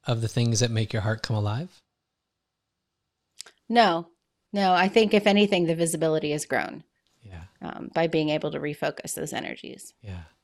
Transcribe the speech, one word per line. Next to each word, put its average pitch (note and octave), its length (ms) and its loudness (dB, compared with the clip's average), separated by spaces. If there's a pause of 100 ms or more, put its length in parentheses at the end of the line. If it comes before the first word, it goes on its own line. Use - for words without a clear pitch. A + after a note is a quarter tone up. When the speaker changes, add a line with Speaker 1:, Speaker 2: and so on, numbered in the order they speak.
Speaker 1:
of A2+ 140 0
the A2 60 -2
things A#2 320 0
that A#2+ 100 2
make A2+ 240 -2
your A2 80 -2
heart A2 220 -4
come A2 120 -4
alive? G#2+ 460 -6 (1900)
Speaker 2:
No, F#3+ 400 4 (460)
no. F#3+ 200 4
I F3+ 140 4
think G#3+ 260 4
if G#3 140 4
anything, G3+ 380 4
the E3 100 0
visibility D#3 560 0
has D3 140 -4
grown. - 380 -4 (400)
Speaker 1:
Yeah. F2+ 180 -18 (200)
Speaker 2:
Um, - 320 -12
by E3 140 0
being D#3 220 0
able D3+ 220 -2
to D3 80 -8
refocus D3 560 -8
those D#3 180 -8
energies. - 680 -12
Speaker 1:
Yeah. F2+ 200 -14 (220)